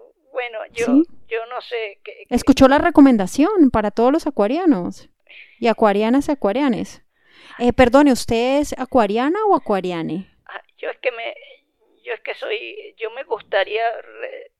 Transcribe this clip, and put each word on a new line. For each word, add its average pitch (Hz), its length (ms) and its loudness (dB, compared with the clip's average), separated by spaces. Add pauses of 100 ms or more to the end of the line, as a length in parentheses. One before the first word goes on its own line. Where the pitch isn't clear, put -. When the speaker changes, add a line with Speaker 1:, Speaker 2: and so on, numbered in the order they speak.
(320)
Speaker 1:
bueno, 240 260 -8 (140)
yo, 233 140 -4
Speaker 2:
Sí. 262 160 4 (260)
Speaker 1:
yo 226 180 -8
no 240 140 -12
sé 220 420 -10
qué, - 260 -20
qué 247 60 -2
Speaker 2:
¿Escuchó 262 340 4
la 277 100 4
recomendación 285 920 4
para 214 200 -2
todos 240 220 0
los 320 140 -2
acuarianos? 226 840 -2 (500)
Y 233 80 0
acuarianas 220 600 2
y 311 40 0
acuarianes. 214 680 -2 (560)
Eh, 240 160 0
perdone, 262 380 6
¿usted 247 480 -2
es 294 180 -6
acuariana 254 680 0
o 392 80 4
acuariane? 180 760 -4 (160)
Speaker 1:
Ah, - 160 -16 (160)
yo - 120 -10
es - 100 -12
que - 120 -4
me, 233 220 -12 (680)
yo 123 120 -10
es - 60 -12
que 131 140 -12
soy, 127 600 -12
yo 220 140 -10
me 247 140 -14
gustaría 208 580 -4 (180)
re-, - 600 -16